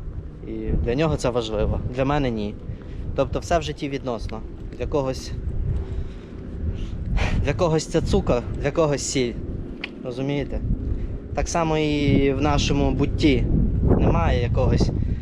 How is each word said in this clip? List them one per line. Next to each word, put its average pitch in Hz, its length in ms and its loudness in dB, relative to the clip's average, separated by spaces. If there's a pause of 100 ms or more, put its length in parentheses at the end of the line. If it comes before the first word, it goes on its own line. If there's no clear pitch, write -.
(460)
І 110 60 -8 (320)
для 117 100 2
нього 151 220 2
це 131 140 0
важливо. 110 500 0 (140)
Для 131 100 0
мене 139 260 2
ні. 104 240 -4 (600)
Тобто 139 220 0
все 175 200 0
в 156 40 0
житті 147 260 -6
відносно. 117 520 -4 (380)
Для 120 80 -4
когось... 135 460 -2 (2000)
для 143 100 2
когось 160 320 2
це 160 140 2
цукор, 147 420 2 (200)
для 139 80 0
когось 147 320 2
сіль. 123 300 0 (720)
Розумієте? 131 560 -4 (760)
Так - 140 0
само 160 300 2
і 143 540 4
в 131 100 0
нашому 143 480 4
бутті 135 540 4 (540)
немає 151 440 4
якогось 120 480 2 (320)